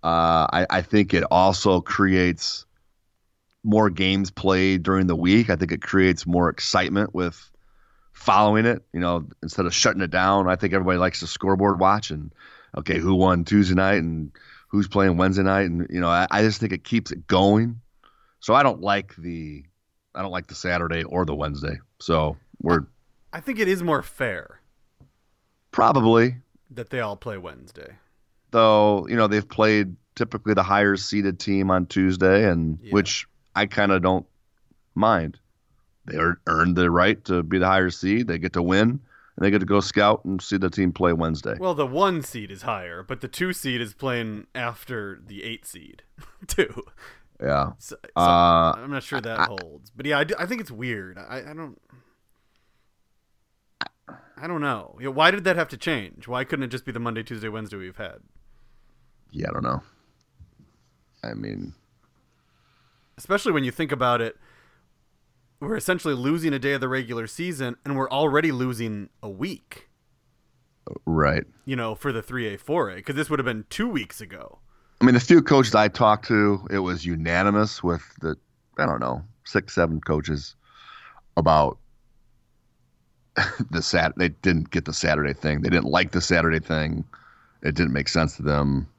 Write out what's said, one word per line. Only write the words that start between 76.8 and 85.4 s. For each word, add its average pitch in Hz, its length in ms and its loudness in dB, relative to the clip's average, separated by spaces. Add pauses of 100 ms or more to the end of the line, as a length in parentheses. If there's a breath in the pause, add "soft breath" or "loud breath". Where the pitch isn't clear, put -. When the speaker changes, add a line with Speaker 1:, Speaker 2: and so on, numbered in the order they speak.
Speaker 1:
unanimous 90 800 0
with 87 200 -2 (180)
the, 78 140 -6 (420)
I 147 80 0
don't 69 140 -4
know, 62 240 -6 (220)
six, - 300 -4
seven 80 260 0
coaches 76 540 -4 (840 loud breath)
about 78 400 2 (1600)
<laughs> - 360 -4
the 80 100 -2
Sat-, 80 360 0
they 87 120 0
didn't 80 420 0
get 82 140 -4
the 76 80 -8
Saturday 76 400 0
thing. 73 280 -2